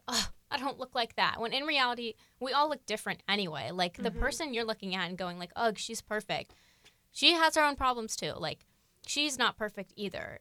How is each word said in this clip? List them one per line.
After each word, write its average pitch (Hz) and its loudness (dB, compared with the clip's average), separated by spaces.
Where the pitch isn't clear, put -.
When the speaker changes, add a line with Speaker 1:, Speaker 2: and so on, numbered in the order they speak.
Speaker 1:
"Ugh, 233 0
I 285 0
don't 254 -6
look 254 -8
like 233 0
that." 190 2
When 226 -2
in 269 -2
reality, 247 0
we 254 -2
all 294 4
look - -6
different - -4
anyway. 165 0
Like, 180 0
the 226 -2
Speaker 2:
Mm-hmm. - -2
Speaker 1:
person 277 0
you're 233 0
looking 214 -4
at 180 -2
and 185 -8
going, 175 -6
like, 180 -10
"Ugh, 220 2
she's - -8
perfect," 208 -4
she 302 6
has 320 4
her 311 6
own 285 4
problems, 247 0
too. 156 -4
Like, - -6
she's 294 0
not 226 2
perfect 202 -6
either, - -8